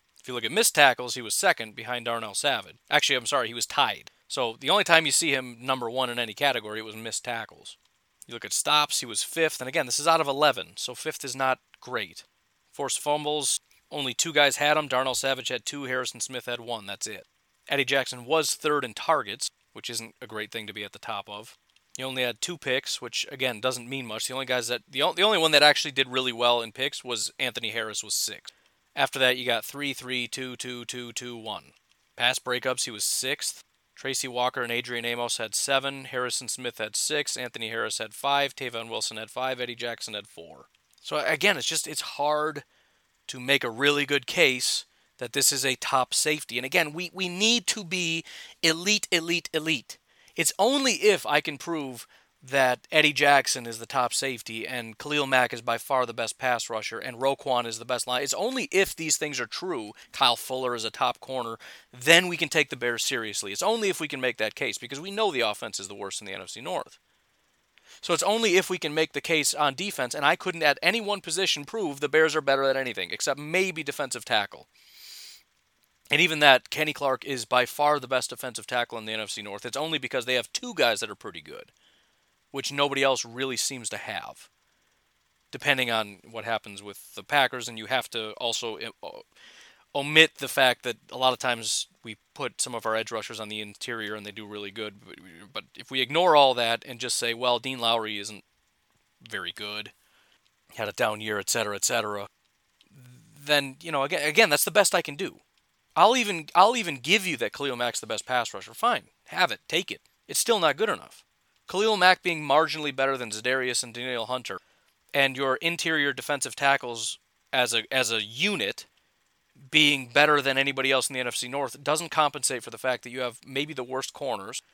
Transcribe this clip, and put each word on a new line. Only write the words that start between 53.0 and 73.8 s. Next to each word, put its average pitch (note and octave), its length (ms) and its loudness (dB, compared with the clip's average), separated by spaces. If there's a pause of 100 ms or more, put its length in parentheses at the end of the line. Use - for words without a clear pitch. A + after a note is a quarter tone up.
Jackson C#3 520 4
is A2+ 120 -10
the A2+ 80 -14
top B2 260 0
safety A2+ 560 -4
and A#2 300 -8
Khalil D3 280 -2
Mack B2+ 280 2
is A#2 80 -10
by A#2+ 160 -2
far B2+ 260 0
the A#2 80 -8
best A2+ 260 -6
pass B2 300 -2
rusher A2 300 -6
and B2 180 -10
Roquan C3 480 0
is A2+ 140 -8
the A#2 80 -14
best B2 200 -2
line. B2+ 160 0
It's C#3+ 120 -2
only B3 360 -4
if F#3 240 2
these D#3+ 220 0
things D3 240 -4
are A#2 60 -4
true, A#2+ 460 -6 (200)
Kyle B2+ 240 4
Fuller B2+ 380 -2
is A2+ 100 -4
a A2 60 -4
top B2 280 0
corner, A#2+ 380 -6 (420)
then E3 300 6
we F3 80 -4
can E3 140 -2
take D3+ 180 2
the C#3 80 -8
Bears A#2+ 260 -2
seriously. G#2+ 500 -4
It's G2+ 100 -4
only A3 260 0
if F3 100 0
we D#3 100 -4
can C#3+ 120 -6
make B2+ 160 0
that G#2+ 180 -2
case, A#2+ 220 -4
because C3 240 -10
we F#3+ 100 -10
know G3+ 220 0
the C3 80 0
offense G#2+ 400 -2
is G2 80 -10
the G2+ 60 -12
worst G2+ 260 -8
in G#2+ 60 -16
the G2 80 -10
N F#2+ 80 -10
F G2+ 80 -14
C A2 100 -12
North. D#3+ 380 -8 (1040)
So - 100 -2
it's E3 100 2
only G3+ 340 4
if F#3 120 4
we F#3 80 -2
can D3+ 180 -4
make D#3+ 200 0
the D3 80 -4
case D#3 320 2
on D3 200 2
defense, C#3+ 400 -6
and D3 120 0
I E3 100 4
couldn't E3 260 -4
at D3 200 4
any G3+ 180 2
one G3+ 220 -4
position D#3+ 420 0
prove D3+ 360 -4
the C#3+ 80 0
Bears D#3 280 4
are D#3 60 0
better C3+ 220 4
at C3+ 120 4
anything, G2+ 340 -4
except C#3+ 300 -2
maybe E3 420 -2